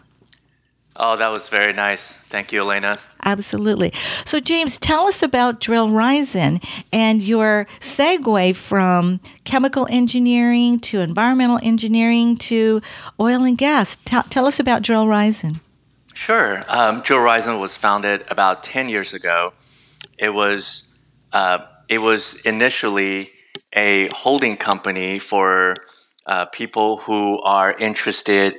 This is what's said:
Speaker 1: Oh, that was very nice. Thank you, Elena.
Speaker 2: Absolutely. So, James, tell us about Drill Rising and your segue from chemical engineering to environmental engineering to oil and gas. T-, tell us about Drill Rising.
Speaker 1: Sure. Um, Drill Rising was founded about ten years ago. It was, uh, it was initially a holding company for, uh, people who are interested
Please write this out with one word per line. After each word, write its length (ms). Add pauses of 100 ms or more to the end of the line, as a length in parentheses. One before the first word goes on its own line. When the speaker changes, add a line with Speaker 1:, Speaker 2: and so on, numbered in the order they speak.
(960)
Speaker 1:
Oh, 200
that 120
was 200
very 260
nice. 400
Thank 380
you, 100
Elena. 360 (240)
Speaker 2:
Absolutely. 720 (320)
So, 160
James, 380
tell 280
us 160
about 380
Drill 300
Rising 720 (320)
and 280
your 460 (140)
segue 760
from 640 (240)
chemical 460
engineering 920
to 200
environmental 600
engineering 760
to 420 (400)
oil 240
and 140
gas. 380
T-, 340
tell 160
us 120
about 240
Drill 240
Rising. 540 (540)
Speaker 1:
Sure. 540
Um, 340
Drill 180
Rising 400
was 160
founded 540
about 340
ten 240
years 240
ago. 400 (640)
It 120
was, 580 (460)
uh, 240 (320)
it 80
was 480
initially 840 (420)
a 340
holding 480
company 640
for, 580 (480)
uh, 220
people 520
who 440
are 320
interested 840